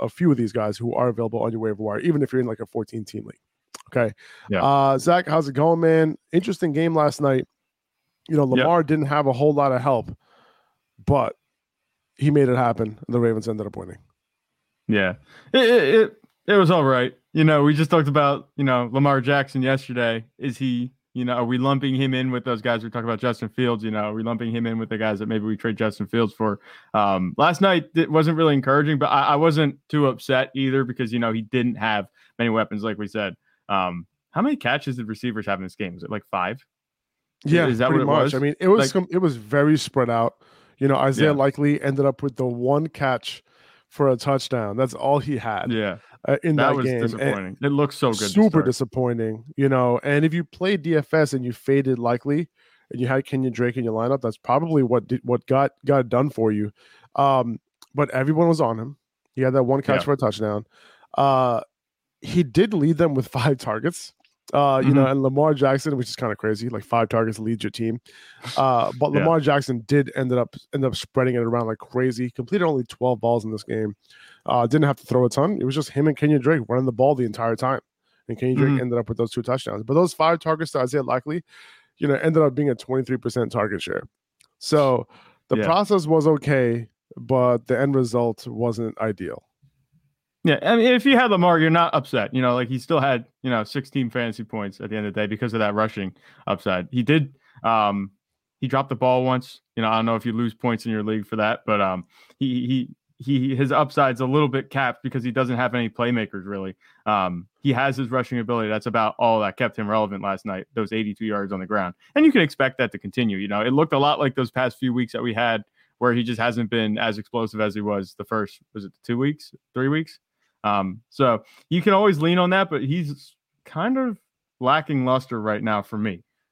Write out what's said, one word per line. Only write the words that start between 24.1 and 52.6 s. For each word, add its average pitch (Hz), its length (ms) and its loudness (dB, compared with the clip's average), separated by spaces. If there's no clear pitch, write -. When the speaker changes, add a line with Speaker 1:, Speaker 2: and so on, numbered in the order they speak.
Speaker 2:
we 110 100 -6
lumping 113 300 -4
him 117 140 -4
in 113 120 -4
with 113 120 -6
the 110 80 -4
guys 107 200 -2
that 107 80 -6
maybe 107 200 -2
we 110 100 -4
trade 110 200 -4
Justin 107 300 -4
Fields 113 280 -2
for? 107 260 -2
Um, 95 440 2
last 160 240 2
night, 190 320 4
it 165 160 2
wasn't 160 260 2
really 160 180 4
encouraging, 143 440 2
but 123 80 0
I, 135 220 2
I 147 80 4
wasn't 151 420 2
too 147 200 2
upset 131 460 -2
either 135 300 0
because, 120 280 -6
you 120 60 -2
know, 117 140 0
he 113 100 -4
didn't 120 340 -2
have 104 320 -2
many 117 120 0
weapons, 107 320 -2
like 107 160 -6
we 104 100 -8
said. 101 260 -6
Um, 90 380 -2
how 165 120 -4
many 277 140 0
catches 131 400 -4
did 117 120 -8
receivers 110 380 -8
have 98 120 -2
in 95 60 -10
this 90 100 -14
game? 90 200 -10
Was 92 80 -18
it, - 80 -14
like, 104 200 -10
five? 98 320 -6
Speaker 1:
Yeah, 160 220 2
Speaker 2:
Is 120 120 0
that 123 100 2
Speaker 1:
pretty 135 160 2
Speaker 2:
what 139 80 2
it 156 40 4
Speaker 1:
much. 139 80 4
Speaker 2:
was? 139 100 0
Speaker 1:
I 131 40 0
mean, 143 220 0
it 185 80 2
was 196 120 6
Speaker 2:
Like 135 120 0
Speaker 1:
com-, 185 180 -2
it 170 80 0
was 165 180 0
very 143 420 2
spread 123 320 -2
out. 117 240 0
You 135 120 2
know, 135 80 2
Isaiah 135 320 2
Speaker 2:
Yeah. 147 80 2
Speaker 1:
Likely 143 440 0
ended 139 240 0
up 135 180 -2
with 139 140 -6
the 131 100 -2
one 131 420 0
catch - 540 -4
for 139 220 0
a 127 60 2
touchdown. 120 600 -4
That's 123 180 -2
all 139 260 0
he 143 180 -4
had, 113 320 -6
Speaker 2:
Yeah. 104 280 -4
Speaker 1:
uh, 139 160 2
in 160 140 0
Speaker 2:
That 135 140 4
Speaker 1:
that 143 60 0
Speaker 2:
was 131 100 0
Speaker 1:
game. 127 100 -2
And 117 80 -2
Speaker 2:
disappointing. 110 580 -4
It 139 60 0
looked 143 260 0
so 131 160 0
good 107 80 -2
to 104 100 -2
Speaker 1:
super 208 220 4
Speaker 2:
start. 156 140 2
Speaker 1:
disappointing, 117 800 -2
you 139 120 2
know. 123 340 2
And 143 220 2
if 160 100 0
you 170 100 -2
play 190 320 -2
D 160 200 0
F 147 180 -2
S 151 200 2
and 127 100 -4
you 120 80 -4
faded 131 460 0
Likely 139 500 -2